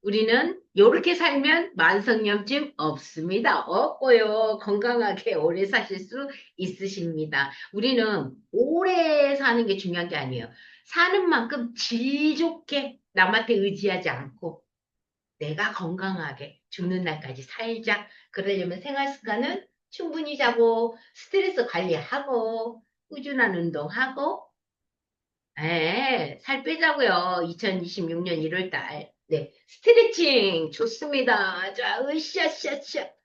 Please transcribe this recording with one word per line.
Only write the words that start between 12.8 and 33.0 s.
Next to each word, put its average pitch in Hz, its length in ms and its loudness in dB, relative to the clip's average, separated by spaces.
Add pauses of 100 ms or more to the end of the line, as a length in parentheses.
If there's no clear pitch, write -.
남한테 214 420 2
의지하지 196 540 0
않고 139 540 -10 (800)
내가 156 320 -4
건강하게 175 960 -8
죽는 185 340 -4
날까지 139 380 -8
살자. 220 680 -6 (220)
그러려면 190 500 -4
생활 277 280 -4
습관은 269 600 -4 (220)
충분히 302 480 -8
자고, 233 600 2 (180)
스트레스 370 500 0
관리하고, 226 1160 -4 (260)
꾸준한 262 460 0
운동하고, 214 920 -4 (1120)
예, 165 840 0
살 269 200 -4
빼자고요. 220 840 0
이천이십육 175 760 -4
년 175 140 -2
일월 180 320 -2
달. 147 420 -8 (160)
네, 151 240 -4 (160)
스트레칭 254 1040 4
좋습니다. 220 1000 0
자, 240 340 -2
으쌰, 320 380 -2
으쌰, 302 280 -4
으쌰. - 380 -8 (140)